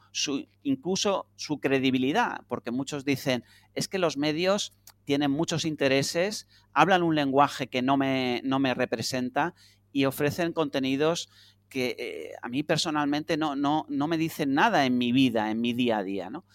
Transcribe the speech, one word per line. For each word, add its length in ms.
su, 380
incluso 720
su 240
credibilidad, 880
porque 240
muchos 320
dicen, 400
"Es 120
que 120
los 180
medios 560
tienen 260
muchos 340
intereses, 840
hablan 320
un 100
lenguaje 540
que 120
no 160
me, 480
no 140
me 160
representa 800
y 120
ofrecen 480
contenidos 760
que, 280
eh, 360
a 60
mí 160
personalmente 720
no, 180
no, 340
no 200
me 100
dicen 360
nada 300
en 140
mi 140
vida, 400
en 80
mi 140
día 240
a 40
día", 260
¿no? 160